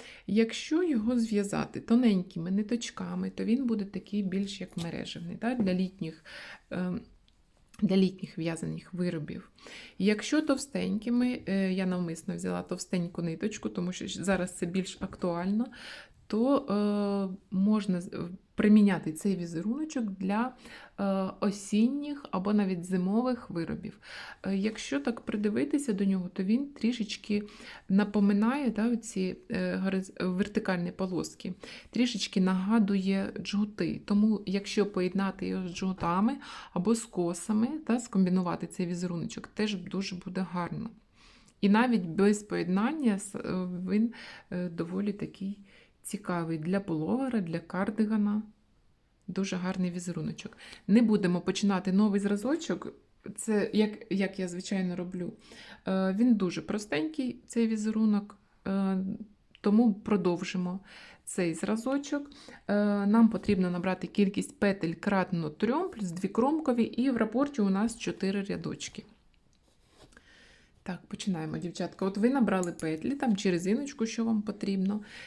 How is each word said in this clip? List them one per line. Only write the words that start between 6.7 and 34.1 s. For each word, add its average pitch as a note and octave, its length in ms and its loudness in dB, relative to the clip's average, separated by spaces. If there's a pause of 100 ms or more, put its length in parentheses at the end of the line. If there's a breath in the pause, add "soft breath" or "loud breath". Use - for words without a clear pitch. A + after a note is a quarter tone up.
ем, F3+ 300 -4 (840)
для F#3 140 4
літніх F#3+ 420 0
в'язаних E3 560 -6
виробів. F3 560 -6 (480 loud breath)
Якщо G#3+ 440 2
товстенькими, B3 1040 0
е, F#3+ 260 0
я F#3 140 0
навмисно F3+ 500 -4
взяла F3+ 260 -4
товстеньку F3 600 -4
ниточку, E3+ 460 -4
тому F3+ 240 -4
що - 120 -8
щ-, F#3+ 180 -8
зараз F3+ 340 -2
це F#3 100 -4
більш F3+ 340 -4
актуально, F#3+ 680 -2 (640 loud breath)
то, B3 280 2
е, G3+ 800 0 (140)
можна G3 500 2
з-, F3+ 80 -8
в-, - 220 -6 (240)
приміняти G3+ 580 8
цей F#3+ 240 0
візеруночок G#3+ 680 -4
для, G3+ 500 -2 (460 loud breath)
е, G3+ 40 -2 (360)
осінніх C4+ 880 0
або G3+ 220 -2
навіть F#3+ 320 2
зимових G3 680 0
виробів. - 500 -6 (420 loud breath)
Е, G3 140 -2
якщо G#3+ 440 -2
так A#3 200 -4
придивитися A3+ 720 0
до G3 120 0
нього, F#3+ 280 0
то - 100 -4
він A3+ 240 2
трішечки A3 760 -2 (460 loud breath)
напоминає, G#3 840 4
да, A3 220 0
оці, F#3+ 440 -4 (140)
е, F#3 260 0
гориз-, F#3+ 440 -2
вертикальні F#3 720 0
полоски, F3+ 600 -4 (360 loud breath)
трішечки A3 500 0
нагадує G3 920 2 (100)
джгути. G3 600 -2
Тому, G#3 420 4